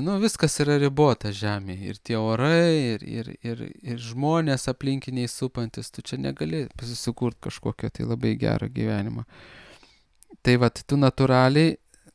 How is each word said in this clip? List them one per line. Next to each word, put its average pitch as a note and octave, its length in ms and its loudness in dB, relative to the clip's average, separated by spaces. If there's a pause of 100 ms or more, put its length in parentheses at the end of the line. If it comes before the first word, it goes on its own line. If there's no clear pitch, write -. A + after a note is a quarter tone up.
Nu, F#3+ 200 0
viskas - 400 0
yra D3 200 4
ribota C#3 540 2
žemėje. G2 560 -4
Ir G2+ 120 -12
tie A#2 160 -2
orai, C3+ 760 2
ir, - 100 -10
ir, A2+ 260 -8 (120)
ir, A#2 200 -8 (180)
ir A#2 200 -8
žmonės C#3 680 0
aplinkiniai B2+ 600 -4
supantis. A#2+ 600 -6
Tu - 140 -14
čia B2+ 160 -8
negali C#3 440 -4 (160)
susikurt A#2 600 -4
kažkokio - 480 -6
tai A#2 180 -6
labai A#2 320 0
gero A2 300 0
gyvenimo. A2+ 560 -4 (1200)
Tai B2 160 6
vat, - 240 2
tu C#3+ 140 2
natūraliai, C3 800 4 (380)